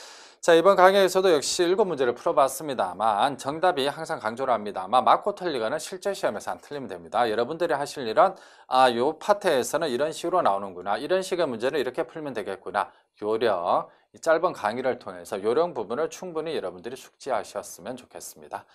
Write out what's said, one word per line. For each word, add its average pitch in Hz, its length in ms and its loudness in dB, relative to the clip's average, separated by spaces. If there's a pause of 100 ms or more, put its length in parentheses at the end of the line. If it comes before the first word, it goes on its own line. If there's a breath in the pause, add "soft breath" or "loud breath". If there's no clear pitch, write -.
(400 loud breath)
자, 175 120 4
이번 170 240 8
강의에서도 190 560 6
역시 151 300 0
일곱 196 240 2
문제를 131 280 0
풀어봤습니다만 120 1200 0
정답이 143 500 0
항상 156 300 -6
강조를 120 340 -2
합니다만 104 520 0
맞고 180 320 2
틀리거나 143 420 -4
실제 190 340 -6
시험에서 113 380 -4
안 90 80 -8
틀리면 139 300 -12
됩니다. 92 420 -2
여러분들이 156 420 -2
하실 143 340 -4
일은 160 280 4 (320 loud breath)
아, 131 280 6
요 135 240 0
파트에서는 160 680 0
이런 139 240 -2
식으로 170 300 0
나오는구나, 98 560 -2
이런 170 240 -2
식의 180 240 -2
문제는 131 340 -2
이렇게 123 220 -4
풀면 151 320 -10
되겠구나, 98 560 -6 (320 soft breath)
요령, 107 680 0 (240 soft breath)
이 - 80 -20
짧은 165 320 2
강의를 123 460 -2
통해서 92 440 -10
요령 151 300 2
부분을 131 380 -4
충분히 160 440 -8
여러분들이 90 400 -8
숙지하셨으면 107 1000 -8
좋겠습니다. 80 800 -14